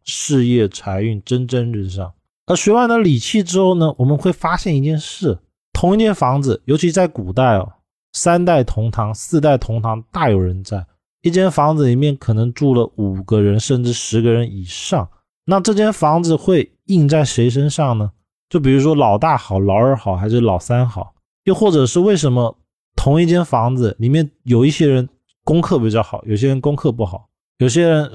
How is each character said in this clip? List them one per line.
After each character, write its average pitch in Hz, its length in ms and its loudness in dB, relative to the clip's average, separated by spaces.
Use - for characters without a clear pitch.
事 131 420 -2
业 120 220 2
财 95 340 -6
运 107 220 -4
蒸 123 240 -4
蒸 120 260 -4
日 98 160 -6
上。 92 240 -10
而 180 100 0
学 202 160 0
完 240 160 2
了 233 120 2
理 160 180 2
气 208 240 -2
之 175 160 -2
后 185 160 4
呢， 160 240 0
我 123 80 0
们 147 100 2
会 175 160 0
发 170 240 -4
现 170 200 -4
一 135 60 0
件 156 160 -2
事： 147 400 -4
同 180 220 0
一 214 40 2
间 220 160 2
房 135 280 0
子， 131 240 -2
尤 139 100 0
其 170 160 0
在 180 160 2
古 92 240 -8
代 120 260 2
哦， 104 160 -6
三 175 300 0
代 165 200 2
同 113 260 -4
堂、 107 240 -4
四 - 260 -2
代 143 180 2
同 113 240 -4
堂 113 200 -4
大 160 180 -2
有 101 100 2
人 92 240 -4
在， 98 220 -8
一 175 80 0
间 185 220 2
房 151 260 0
子 147 80 2
里 120 100 2
面 143 220 0
可 - 160 -4
能 117 180 0
住 135 220 0
了 120 220 0
五 95 260 -4
个 107 180 0
人 101 200 2
甚 123 240 -2
至 120 100 -2
十 113 280 -2
个 117 100 2
人 113 200 0
以 98 120 -12
上， 90 440 -6
那 190 140 2
这 202 160 0
间 214 180 2
房 160 300 0
子 165 120 2
会 175 360 0
印 165 220 2
在 151 160 2
谁 120 260 0
身 139 200 0
上 135 300 -2
呢？ 104 120 -4
就 180 100 0
比 131 140 2
如 135 80 4
说 156 140 2
老 113 200 2
大 151 220 0
好、 95 220 -4
老 98 160 0
二 127 200 2
好 98 220 -4
还 98 100 -4
是 120 140 0
老 101 160 2
三 123 320 -2
好， - 240 -12
又 190 100 2
或 208 160 2
者 147 160 4
是 175 140 0
为 196 180 2
什 139 160 0
么 120 240 -2
同 147 260 2
一 170 60 2
间 170 180 2
房 123 300 -2
子 120 240 0
里 117 100 0
面 151 220 0
有 123 240 2
一 151 60 2
些 151 160 2
人 127 200 2
功 165 180 2
课 160 160 0
比 110 140 0
较 110 100 0
好， - 240 -6
有 107 100 -2
些 123 120 0
人 135 120 0
功 143 160 -2
课 139 160 -2
不 117 140 -4
好， 90 240 -12
有 123 100 2
些 170 180 2
人 151 280 0